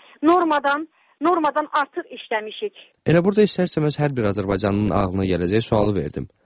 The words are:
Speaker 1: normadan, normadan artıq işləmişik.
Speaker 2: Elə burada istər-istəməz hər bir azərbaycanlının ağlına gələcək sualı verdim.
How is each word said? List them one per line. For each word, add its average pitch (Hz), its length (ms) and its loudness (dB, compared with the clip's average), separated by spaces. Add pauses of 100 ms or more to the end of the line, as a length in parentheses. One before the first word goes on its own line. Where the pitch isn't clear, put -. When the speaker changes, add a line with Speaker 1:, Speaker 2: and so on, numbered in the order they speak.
(220)
Speaker 1:
normadan, 302 640 2 (340)
normadan 302 520 0
artıq 302 400 -2
işləmişik. 214 640 -8 (320)
Speaker 2:
Elə 170 160 4
burada 202 240 2
istər-istəməz 156 480 -2
hər 147 160 0
bir 113 160 0
azərbaycanlının 101 640 0
ağlına 95 400 0
gələcək 90 320 0
sualı 104 300 2
verdim. 73 340 -6 (160)